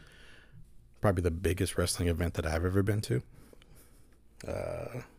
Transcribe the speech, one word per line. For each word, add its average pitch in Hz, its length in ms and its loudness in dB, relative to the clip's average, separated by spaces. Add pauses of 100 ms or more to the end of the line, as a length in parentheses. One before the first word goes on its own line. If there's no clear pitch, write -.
(1000)
probably 95 220 4
the 87 100 2
biggest 90 460 0
wrestling 87 320 2
event 85 240 2
that - 120 -2
I've 80 200 0
ever 95 180 4
been 104 180 2
to. 120 200 0 (1300)
Uh, - 540 -6 (180)